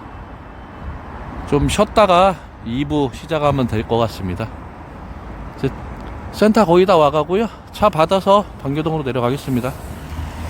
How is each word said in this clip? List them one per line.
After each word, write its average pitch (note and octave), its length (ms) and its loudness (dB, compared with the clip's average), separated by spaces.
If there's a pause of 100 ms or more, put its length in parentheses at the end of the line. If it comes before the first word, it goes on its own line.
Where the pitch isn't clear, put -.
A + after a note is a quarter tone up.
(1500)
좀 C#3+ 220 2
쉬었다가 F#3+ 680 4 (300)
이 B2+ 180 -2
부 C#3+ 300 0
시작하면 C#3+ 520 0
될 A2+ 220 -2
것 A#2 80 2
같습니다. G#2+ 500 -2 (1120)
이제 C3+ 140 -2 (640)
센터 G#3+ 300 4
거의 F3 200 6
다 F#3+ 120 6
와가고요. D#3 520 2 (240)
차 G#3 160 2
받아서 F#3+ 560 4 (160)
방교동으로 D3+ 440 -2
내려가겠습니다. B2+ 680 -2 (760)